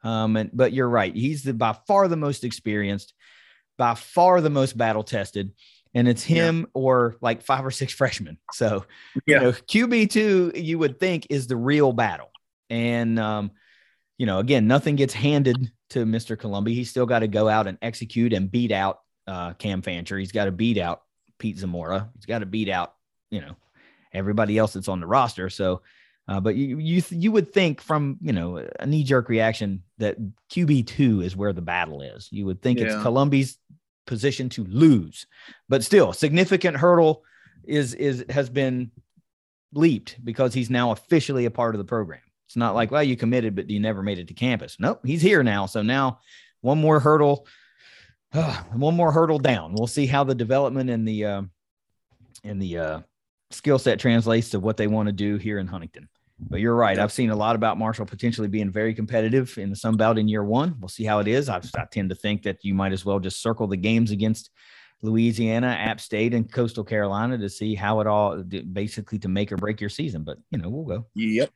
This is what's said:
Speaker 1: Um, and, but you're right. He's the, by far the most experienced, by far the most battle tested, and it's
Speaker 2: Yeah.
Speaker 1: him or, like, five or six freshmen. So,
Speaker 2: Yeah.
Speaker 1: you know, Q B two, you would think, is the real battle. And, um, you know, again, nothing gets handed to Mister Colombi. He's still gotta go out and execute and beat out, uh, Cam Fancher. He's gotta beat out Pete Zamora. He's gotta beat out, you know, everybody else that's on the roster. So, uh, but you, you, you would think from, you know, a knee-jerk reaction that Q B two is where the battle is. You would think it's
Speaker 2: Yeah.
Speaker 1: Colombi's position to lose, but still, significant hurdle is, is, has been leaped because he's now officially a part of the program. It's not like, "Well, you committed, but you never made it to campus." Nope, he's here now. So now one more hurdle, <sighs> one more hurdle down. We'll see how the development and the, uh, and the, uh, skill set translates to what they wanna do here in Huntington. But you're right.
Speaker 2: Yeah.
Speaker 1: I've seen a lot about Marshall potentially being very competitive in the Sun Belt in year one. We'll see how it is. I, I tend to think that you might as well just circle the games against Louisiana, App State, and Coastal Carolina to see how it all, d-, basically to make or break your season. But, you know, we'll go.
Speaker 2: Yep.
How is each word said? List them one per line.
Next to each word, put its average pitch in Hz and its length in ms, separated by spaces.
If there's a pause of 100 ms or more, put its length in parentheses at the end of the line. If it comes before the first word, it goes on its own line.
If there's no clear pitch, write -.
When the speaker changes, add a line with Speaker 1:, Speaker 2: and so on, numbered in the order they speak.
Speaker 1:
Um, 110 320
and, 110 180
but 123 180
you're 127 180
right. 104 260
He's 135 280
the, 135 120
by 113 180 (140)
far 196 200
the 170 80
most 147 280
experienced, 104 680 (640)
by 117 180
far 180 440
the 156 120
most 135 260
battle 110 260
tested, 101 480 (420)
and 123 140
it's 117 220
Speaker 2:
Yeah. 165 160
Speaker 1:
him 165 280
or, 127 460
like, 117 220
five 131 240
or 131 60
six 127 200
freshmen. 104 460 (160)
So, 104 320 (400)
Speaker 2:
Yeah. 143 140
Speaker 1:
you 127 40
know, 123 80
Q 220 360
B 226 200
two, 196 480
you 165 240
would 135 200
think, 180 300
is 135 180
the 123 100
real 139 340
battle. 113 400 (380)
And, 117 500
um, 107 320 (680)
you 131 80
know, 95 140
again, 120 280
nothing 147 280
gets 139 180
handed 131 560 (200)
to 120 160
Mister 110 320
Colombi. 104 360
He's 120 160
still 127 160
gotta 113 220
go 107 220
out 107 180
and 95 140
execute 117 500
and 95 180
beat 117 220
out, 98 280 (280)
uh, 87 280
Cam 95 260
Fancher. 87 360
He's 95 140
gotta 101 220
beat 110 240
out 85 240 (360)
Pete 107 200
Zamora. 92 580
He's - 100
gotta 110 200
beat 98 240
out, 90 240 (360)
you 101 120
know, - 160 (560)
everybody 104 440
else 110 160
that's 95 140
on 92 140
the 82 60
roster. 113 420
So, 92 320 (460)
uh, 98 120
but 101 160
you, 135 220
you, 165 320
you 185 240
would 202 180
think 175 300
from, 147 400
you - 100
know, 87 340 (140)
a - 60
knee-jerk 139 420
reaction 110 560 (140)
that 107 180 (340)
Q 175 160
B 143 180
two 117 360
is 92 160
where 101 160
the 90 100
battle 82 400
is. - 300
You 101 140
would 95 160
think 123 180
it's 110 140
Speaker 2:
Yeah. 107 80
Speaker 1:
Colombi's 135 560 (500)
position 127 420
to 113 160
lose, 107 640 (420)
but 131 140
still, 165 280
significant 175 640
hurdle 160 480 (400)
is, 143 300
is, 131 360
has 139 200
been 127 420 (840)
leaped 147 500
because 117 300
he's 127 180
now 123 200
officially 135 540
a 117 60
part 117 240
of 104 40
the 98 60
program. 92 340 (280)
It's - 100
not 117 180
like, 113 160
"Well, 151 120
you 131 120
committed, 117 400
but 92 140
you 104 100
never 104 220
made 98 180
it 87 100
to - 40
campus." 120 460
Nope, 135 260
he's 151 160
here 180 220
now. 101 240
So 107 160
now 131 360 (420)
one 143 200
more 151 180
hurdle, 147 480 (460)
<sighs> - 800
one 143 220
more 170 160
hurdle 156 280
down. 95 340
We'll 110 140
see 143 200
how 139 160
the 131 120
development 127 540
and 113 180
the, 107 180
uh, 101 160 (1040)
and 101 180
the, 87 180
uh, 78 200 (520)
skill 139 280
set 113 200
translates 113 500
to 104 100
what 107 180
they 107 100
wanna 107 240
do 104 260
here 104 220
in 92 80
Huntington. 87 420 (300)
But - 200
you're 117 160
right. 107 220
Speaker 2:
Yeah. 98 60
Speaker 1:
I've 104 80
seen 120 180
a 107 60
lot 107 200
about 110 220
Marshall 110 300
potentially 113 400
being 101 240
very 110 240
competitive 113 640
in 101 100
the 98 60
Sun 110 220
Belt 110 200
in 107 100
year 107 160
one. 135 360
We'll 92 100
see - 140
how 107 160
it 104 80
is. 131 220
I, 90 120 (160)
I 80 140
tend 95 180
to 92 60
think 104 280
that 98 220
you 101 80
might 95 200
as 92 120
well 98 140
just 92 240
circle 113 240
the 95 100
games 110 320
against 110 400 (540)
Louisiana, 113 640
App 110 340
State, 113 320
and 113 180
Coastal 117 320
Carolina 107 540
to 101 120
see 107 260
how 104 240
it 107 80
all, 104 340
d-, 92 220
basically 104 560
to 98 80
make 98 240
or 98 60
break 107 220
your 104 120
season. 110 320
But, 76 160 (100)
you 156 80
know, 85 120
we'll 151 160
go. 113 280
Speaker 2:
Yep. 110 420